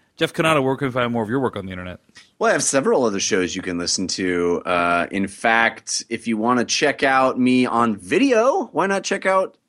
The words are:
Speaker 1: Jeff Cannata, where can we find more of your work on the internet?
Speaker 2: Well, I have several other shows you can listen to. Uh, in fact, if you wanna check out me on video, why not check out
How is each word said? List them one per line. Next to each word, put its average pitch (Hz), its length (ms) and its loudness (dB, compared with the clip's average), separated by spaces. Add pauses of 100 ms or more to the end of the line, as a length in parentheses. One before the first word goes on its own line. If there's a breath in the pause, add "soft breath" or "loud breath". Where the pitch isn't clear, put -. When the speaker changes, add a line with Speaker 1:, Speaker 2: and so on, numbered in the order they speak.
(180)
Speaker 1:
Jeff 160 140 -2
Cannata, 160 300 2
where 135 140 0
can 143 100 -4
we 123 60 -2
find 120 200 0
more 117 120 -2
of 104 60 -6
your 135 100 0
work 113 160 -2
on 95 100 -8
the 95 60 -10
internet? 90 260 -12 (400 loud breath)
Speaker 2:
Well, 226 120 2
I - 20 4
have 208 100 2
several 143 420 2
other 101 140 0
shows 92 380 0
you 92 60 -8
can 92 160 -6
listen 87 300 -4
to. 90 560 0
Uh, 87 460 0
in 98 160 -2
fact, - 800 -2
if 117 200 -8
you 113 80 0
wanna 120 280 0
check - 380 -2
out 131 380 2
me 127 260 4
on 117 300 0
video, 233 760 2
why 170 140 0
not 196 160 0
check 196 240 -4
out 190 300 0 (120)